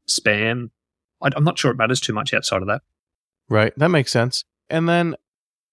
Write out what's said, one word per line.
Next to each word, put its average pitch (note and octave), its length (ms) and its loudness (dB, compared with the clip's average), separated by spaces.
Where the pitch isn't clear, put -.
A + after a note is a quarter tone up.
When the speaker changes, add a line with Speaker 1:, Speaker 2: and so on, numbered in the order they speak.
Speaker 1:
spam. A2+ 640 0
I, - 140 0
I'm D3 80 0
not E3+ 160 0
sure B2+ 120 2
it B2 60 -4
matters A#2 240 0
too A#2 120 -4
much G#2+ 200 -4
outside G2 280 0
of F#2+ 60 -6
that. G#2 140 -4
Speaker 2:
Right, A2 280 2
that D3+ 120 2
makes D3+ 220 2
sense. B2 320 0
And E3 200 0
then E3+ 260 0